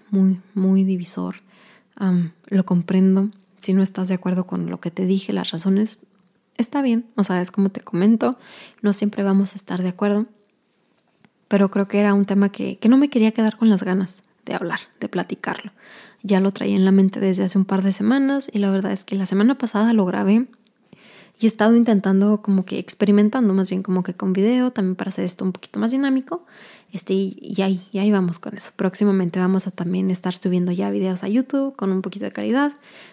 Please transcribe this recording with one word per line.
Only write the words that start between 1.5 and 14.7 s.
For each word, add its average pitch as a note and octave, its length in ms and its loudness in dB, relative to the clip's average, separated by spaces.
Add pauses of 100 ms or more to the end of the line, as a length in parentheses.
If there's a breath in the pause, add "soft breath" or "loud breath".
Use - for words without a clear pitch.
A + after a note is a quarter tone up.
Am, F3+ 380 -2 (160)
lo F#3+ 160 2
comprendo. F#3+ 680 2 (260)
Si - 160 -4
no F#3+ 120 4
estás F#3 240 -4
de F#3+ 60 -2
acuerdo F3+ 340 -2
con F3 200 -6
lo F3 120 -10
que F3 100 -8
te F#3 160 -4
dije, G3 260 0
las F#3 200 -4
razones, F#3+ 540 -2 (520)
está C#4 240 -2
bien. A#3 320 0
O G#3 80 0
sea, F#3 180 0
es F#3 120 -4
como G3 180 0
te - 100 -10
comento, A3 560 2 (460 loud breath)
no G#3 100 0
siempre G#3 300 -4
vamos G3 300 2
a - 40 -16
estar F3+ 260 -8
de F3+ 80 -2
acuerdo. G#3 360 -2 (1200)
Pero G3 220 2
creo G3 180 -2
que G3+ 120 0
era G3+ 140 4
un G3+ 100 4
tema G3 240 2
que, G3 300 -8
que A3 100 2
no C4 100 6
me C#4+ 120 2
quería A3 220 4
quedar A3 260 0
con A3+ 100 2
las F#3+ 160 4
ganas F#3 380 -4 (220)
de - 100 -8
hablar, E3+ 260 -6 (180)